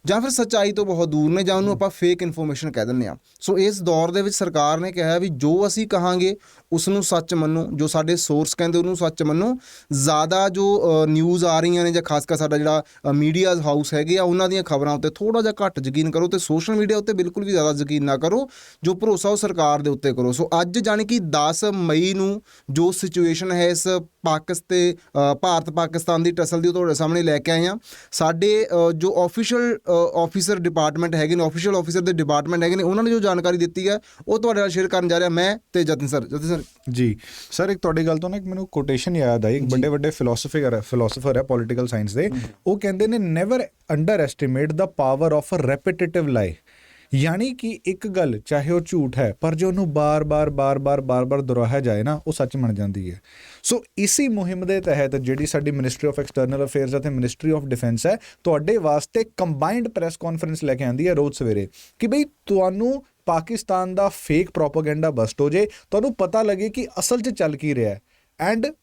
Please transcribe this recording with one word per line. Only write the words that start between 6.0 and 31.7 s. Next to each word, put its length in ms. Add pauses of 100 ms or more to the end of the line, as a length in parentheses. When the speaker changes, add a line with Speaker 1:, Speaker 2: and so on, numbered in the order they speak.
Speaker 1:
ਉਸ 160
ਨੂੰ 160
ਸੱਚ 300
ਮੰਨੋ, 400
ਜੋ 140
ਸਾਡੇ 280
ਸੋਰਸ 400
ਕਹਿੰਦੇ 220
ਉਹਨੂੰ 180
ਸੱਚ 280
ਮੰਨੋ। 340 (360)
ਜ਼ਿਆਦਾ 560
ਜੋ, 340 (200)
ਅ, 20
ਨਿਊਜ਼ 400
ਆ 140
ਰਹੀਆਂ 240
ਨੇ 80
ਜਾਂ 120
ਖਾਸ 220
ਕਰ 100
ਸਾਡਾ 220
ਜਿਹੜਾ, 260 (260)
ਅ, 20
ਮੀਡੀਆ 440
ਹਾਊਸ 380
ਹੈਗੇ 240
ਆ 60
ਉਹਨਾਂ 260
ਦੀਆਂ 140
ਖਬਰਾਂ 300
ਉੱਤੇ 160
ਥੋੜ੍ਹਾ 320
ਜਿਹਾ 240
ਘੱਟ 220
ਯਕੀਨ 240
ਕਰੋ 160
ਤੇ 100
ਸੋਸ਼ਲ 380
ਮੀਡੀਆ 220
ਉੱਤੇ 160
ਬਿਲਕੁਲ 320
ਵੀ 60
ਜ਼ਿਆਦਾ 300
ਯਕੀਨ 220
ਨਾ 140
ਕਰੋ। 320 (340)
ਜੋ 100
ਭਰੋਸਾ 360
ਉਹ 80
ਸਰਕਾਰ 440
ਦੇ 80
ਉੱਤੇ 240
ਕਰੋ। 180
ਸੋ 180 (120)
ਅੱਜ 180
ਜਾਣੀ 260
ਕਿ 140
ਦਸ 440
ਮਈ 500
ਨੂੰ 280 (280)
ਜੋ 220
ਸਿਚੁਏਸ਼ਨ 600
ਹੈ 180
ਇਸ 180 (360)
ਪਾਕਿਸ-, 460
ਤੇ, 260 (360)
ਅ, 20
ਭਾਰਤ 360
ਪਾਕਿਸਤਾਨ 540
ਦੀ 80
ਟਸਲ 300
ਦੀ 60
ਉਹ 60
ਤੁਹਾਡੇ 200
ਸਾਹਮਣੇ 280
ਲੈ 180
ਕੇ 120
ਆਏ 140
ਹਾਂ। 100 (360)
ਸਾਡੇ, 540
ਅ, 260
ਜੋ 340
ਅਫੀਸ਼ੀਅਲ, 520
ਅ, 480
ਅਫੀਸਰ 340
ਡਿਪਾਰਟਮੈਂਟ 560
ਹੈਗੇ 200
ਨੇ, 120
ਅਫੀਸ਼ੀਅਲ 340